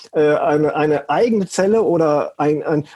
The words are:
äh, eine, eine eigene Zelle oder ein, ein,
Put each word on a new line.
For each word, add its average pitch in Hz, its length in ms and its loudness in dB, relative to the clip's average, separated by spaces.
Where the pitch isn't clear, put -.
äh, 151 220 2
eine, 147 400 0
eine 147 340 -2
eigene 202 380 0
Zelle 208 360 0
oder 160 560 0
ein, 151 240 0
ein, 151 220 -2